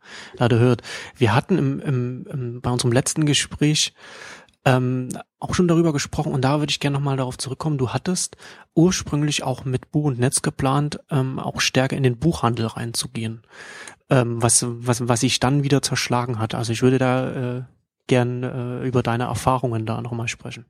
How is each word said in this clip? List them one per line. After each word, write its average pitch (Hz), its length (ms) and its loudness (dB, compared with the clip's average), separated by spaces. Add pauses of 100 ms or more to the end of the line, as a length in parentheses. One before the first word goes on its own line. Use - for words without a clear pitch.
(380)
leider 123 200 4
hört. 123 220 6 (340)
Wir 110 200 2
hatten 165 240 2
im, 139 200 0
im, 127 480 -4
im, 123 360 -8
bei 123 80 -2
unserem 123 220 2
letzten 143 340 2
Gespräch, - 640 0 (720)
ähm, 127 460 2 (280)
auch - 160 -6
schon 180 140 4
darüber 170 240 4
gesprochen 147 400 -2
und 135 100 0
da 139 160 2
würde 147 120 -2
ich - 100 -4
gerne 143 160 0
nochmal 139 220 0
darauf 127 180 -4
zurückkommen. 147 400 -4
Du 127 140 -2
hattest - 480 -4 (360)
ursprünglich 151 680 2
auch 131 240 -4
mit 127 260 -6
Buch 147 140 0
und 131 120 0
Netz 131 220 2
geplant, 143 600 0 (100)
ähm, 131 280 0
auch - 220 -6
stärker 135 380 0
in 143 40 0
den 123 160 2
Buchhandel 120 480 0
reinzugehen, 117 760 -6 (640)
ähm, 117 340 2
was, 117 240 4
was, 120 400 -2
was 120 140 2
sich 127 180 2
dann 139 260 2
wieder 135 180 2
zerschlagen 123 560 -2
hat. 110 160 -2
Also 113 180 -2
ich 113 80 -2
würde 127 160 4
da, 127 600 0
äh, 127 40 -8 (440)
gern, 123 360 2
äh, 123 460 -6
über 123 140 2
deine 117 220 0
Erfahrungen 117 600 0
da 113 160 -4
nochmal 117 280 -6
sprechen. 117 420 -12